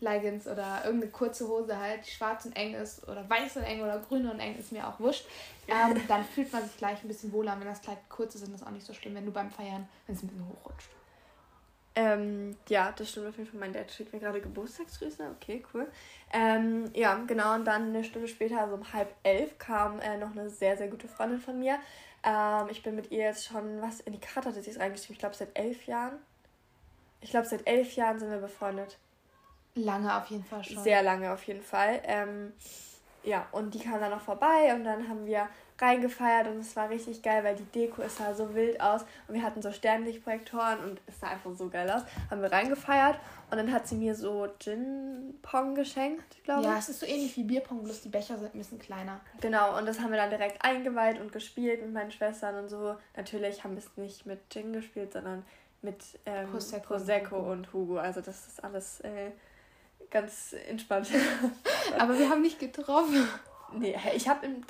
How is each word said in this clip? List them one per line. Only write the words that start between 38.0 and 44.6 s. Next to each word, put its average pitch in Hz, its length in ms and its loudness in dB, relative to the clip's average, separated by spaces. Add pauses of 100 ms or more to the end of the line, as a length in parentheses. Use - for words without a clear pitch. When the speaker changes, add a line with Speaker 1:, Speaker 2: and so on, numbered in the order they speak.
Speaker 2:
es 220 120 -6
sah 208 180 -2
so 214 220 -4
wild 226 240 4
aus 214 220 4 (260)
und 214 60 -10
wir 226 100 0
hatten 220 180 -2
so 202 120 -4
Sternlichtprojektoren 226 1040 0
und 190 280 -8
es - 120 -18
sah 190 100 -8
einfach 185 240 -6
so 185 140 -6
geil 175 220 -2
aus. 240 140 2 (260)
Haben 202 120 -4
wir 190 100 0
reingefeiert 277 680 4 (320)
und 220 60 0
dann 226 160 2
hat 233 120 2
sie 233 100 -4
mir 220 200 0
so 208 320 -2 (120)
Gin-Pong 269 1160 -4